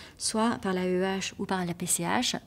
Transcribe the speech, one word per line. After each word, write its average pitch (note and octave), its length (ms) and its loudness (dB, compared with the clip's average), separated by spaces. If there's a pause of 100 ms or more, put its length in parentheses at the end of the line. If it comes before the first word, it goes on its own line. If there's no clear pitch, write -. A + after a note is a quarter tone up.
(160)
soit A3+ 460 0
par F#3+ 100 0
la F#3 140 2
E F3+ 160 4
H F#3+ 360 -2
ou G3 60 -4
par F#3 220 0
la E3+ 80 -2
P F3+ 100 -6
C E3+ 200 2
H F#3+ 420 2